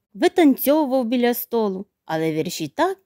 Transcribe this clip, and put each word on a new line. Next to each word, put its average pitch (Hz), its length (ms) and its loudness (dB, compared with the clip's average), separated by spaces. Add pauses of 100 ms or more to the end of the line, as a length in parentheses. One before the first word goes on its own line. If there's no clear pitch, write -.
(140)
Витанцьовував 269 920 2
біля 240 280 0
столу, 208 520 -4 (200)
але 160 260 -2
вірші 160 360 -4
так 370 380 -2